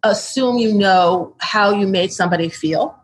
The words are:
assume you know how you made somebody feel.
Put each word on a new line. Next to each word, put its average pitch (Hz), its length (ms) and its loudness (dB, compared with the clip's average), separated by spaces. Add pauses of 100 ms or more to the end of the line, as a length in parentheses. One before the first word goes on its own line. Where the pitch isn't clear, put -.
assume 247 540 0
you 220 140 0
know 185 680 2
how 208 320 0
you 202 160 0
made 185 240 -2
somebody 170 360 -2
feel. 160 560 -4